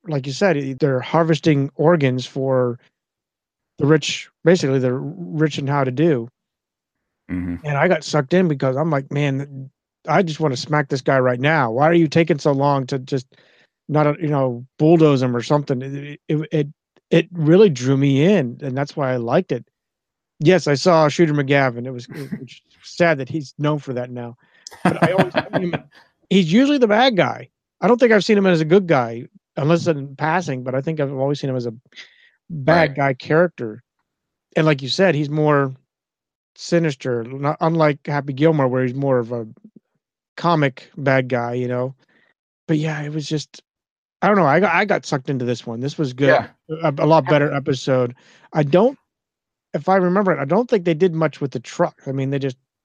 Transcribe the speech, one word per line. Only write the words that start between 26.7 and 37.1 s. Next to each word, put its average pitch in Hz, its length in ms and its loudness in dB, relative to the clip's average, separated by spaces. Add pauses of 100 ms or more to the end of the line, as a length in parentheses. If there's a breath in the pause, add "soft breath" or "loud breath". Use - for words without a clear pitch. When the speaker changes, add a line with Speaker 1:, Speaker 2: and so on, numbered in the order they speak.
Speaker 1:
the 240 100 2
bad 226 280 2
guy. 127 320 -2 (320)
I 180 60 2
don't 233 140 4
think 240 120 6
I've 202 120 4
seen 214 140 4
him 196 80 2
as 170 140 4
a 160 40 0
good 180 240 4
guy, 123 400 0 (280)
unless 156 300 0
in 139 300 -4
passing, 151 480 -4
but 131 100 -6
I 135 60 -2
think 156 180 -6
I've 139 140 -2
always 139 260 -2
seen 139 120 -6
him 127 60 -2
as 120 100 -4
a 113 80 -8 (760 loud breath)
bad 156 400 2
Speaker 2:
Right. 135 60 -12
Speaker 1:
guy 139 180 0
character. 135 680 -2 (760)
And 160 100 2
like 143 160 0
you 131 60 -8
said, 185 260 2
he's 143 160 -2
more 147 440 0 (800)
sinister, 131 720 -2